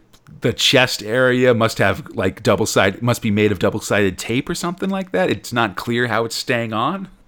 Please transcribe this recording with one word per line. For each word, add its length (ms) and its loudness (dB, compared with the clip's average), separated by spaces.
the 100 0
chest 500 2
area 520 4
must 240 0
have, 320 0
like, 320 -4
double 240 2
side, 360 2
must 200 0
be 80 0
made 220 4
of 60 -6
double-sided 600 0
tape 300 -4
or 60 -4
something 360 -6
like 220 -6
that. 180 0
It's 220 -6
not 240 -2
clear 300 -2
how 180 -2
it's 120 -8
staying 360 -4
on. 360 -4